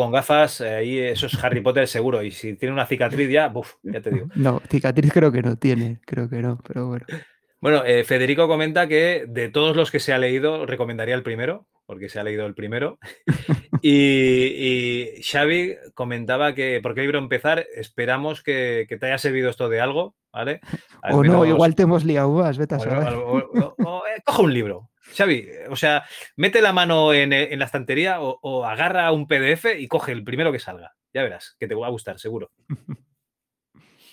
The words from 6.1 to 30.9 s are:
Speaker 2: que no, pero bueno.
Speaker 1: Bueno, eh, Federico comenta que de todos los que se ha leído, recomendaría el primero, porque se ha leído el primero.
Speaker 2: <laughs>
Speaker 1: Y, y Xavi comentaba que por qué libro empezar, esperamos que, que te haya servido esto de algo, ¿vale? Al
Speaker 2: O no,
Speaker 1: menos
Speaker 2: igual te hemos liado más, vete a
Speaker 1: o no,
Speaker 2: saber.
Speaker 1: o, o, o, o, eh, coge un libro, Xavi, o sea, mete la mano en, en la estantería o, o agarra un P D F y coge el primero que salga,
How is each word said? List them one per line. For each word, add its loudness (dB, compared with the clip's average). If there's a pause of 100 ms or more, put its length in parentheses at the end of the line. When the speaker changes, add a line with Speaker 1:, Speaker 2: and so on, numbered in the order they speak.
Speaker 2:
que -6
no, -4
pero -8
bueno. -10 (560)
Speaker 1:
Bueno, 2
eh, 4
Federico 2
comenta 0
que 2
de -6
todos 2
los 2
que 0
se 0
ha 2
leído, 0
recomendaría -4
el -4
primero, -6 (180)
porque -14
se -12
ha -6
leído -6
el -10
primero. -6 (280)
Speaker 2:
<laughs> -2 (120)
Speaker 1:
Y, 2
y -20
Xavi 0 (200)
comentaba -2
que -2
por -4
qué -6
libro -2
empezar, -2
esperamos -4
que, -2
que -10
te -6
haya -2
servido 0
esto -4
de 0
algo, -4 (160)
¿vale? -6 (400)
Al -4
Speaker 2:
O 6
no, 6
Speaker 1:
menos 6
Speaker 2:
igual 6
te 4
hemos 4
liado 2
más, 2
vete -4
a -2
Speaker 1:
o -4
no, -2
Speaker 2:
saber. -2
Speaker 1:
o, -6
o, 2
o, -2 (140)
o, -8
eh, -8
coge 2
un 6
libro, -4 (260)
Xavi, 2 (220)
o -8
sea, 0 (320)
mete 2
la 4
mano 4
en, 4
en 0
la -2
estantería -2
o, -6
o -4
agarra 0
un 0
P 2
D 4
F -2
y -10
coge -2
el -10
primero -2
que -4
salga, -16 (200)